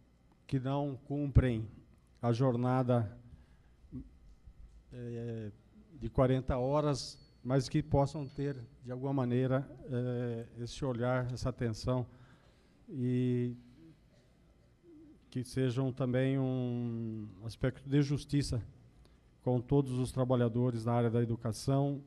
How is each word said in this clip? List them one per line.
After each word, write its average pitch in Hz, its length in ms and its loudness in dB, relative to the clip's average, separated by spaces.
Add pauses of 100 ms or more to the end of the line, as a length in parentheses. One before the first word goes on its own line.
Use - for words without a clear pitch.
(460)
que 135 140 -2
não 139 360 -2 (100)
cumprem 127 600 2 (540)
a 120 100 2
jornada, 123 840 2 (1800)
eh, 117 580 -8 (480)
de 117 120 -6
quarenta 131 480 4
horas, 143 600 0 (240)
mas 127 260 2
que 151 140 2
possam 143 460 2
ter, 139 280 -6 (280)
de 123 80 -10
alguma 131 200 -4
maneira, 131 560 2 (220)
eh, 120 560 -2 (140)
esse 120 240 -8
olhar, 123 480 0
essa 123 160 -4
atenção 123 580 -2 (800)
e 123 680 0 (1700)
que 127 140 -6
sejam 131 480 0
também 131 460 2
um 120 920 -2 (160)
aspecto 123 440 -4
de 143 140 6
justiça 135 600 0 (800)
com 123 180 2
todos 127 380 2
os 123 120 0
trabalhadores 120 760 2
na 120 80 2
área 120 180 4
da 117 120 4
educação 139 840 0